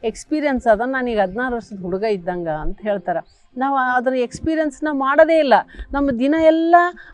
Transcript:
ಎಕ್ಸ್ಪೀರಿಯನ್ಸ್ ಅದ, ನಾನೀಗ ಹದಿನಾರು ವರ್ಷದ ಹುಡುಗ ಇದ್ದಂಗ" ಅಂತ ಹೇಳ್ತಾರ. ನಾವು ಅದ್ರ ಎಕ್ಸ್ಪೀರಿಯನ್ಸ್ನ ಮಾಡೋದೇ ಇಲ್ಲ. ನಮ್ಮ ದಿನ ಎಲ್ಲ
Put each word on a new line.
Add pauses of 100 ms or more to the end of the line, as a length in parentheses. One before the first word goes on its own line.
ಎಕ್ಸ್ಪೀರಿಯನ್ಸ್
ಅದ,
ನಾನೀಗ
ಹದಿನಾರು
ವರ್ಷದ
ಹುಡುಗ
ಇದ್ದಂಗ"
ಅಂತ
ಹೇಳ್ತಾರ. (400)
ನಾವು
ಅದ್ರ
ಎಕ್ಸ್ಪೀರಿಯನ್ಸ್ನ
ಮಾಡೋದೇ
ಇಲ್ಲ. (400)
ನಮ್ಮ
ದಿನ
ಎಲ್ಲ (380)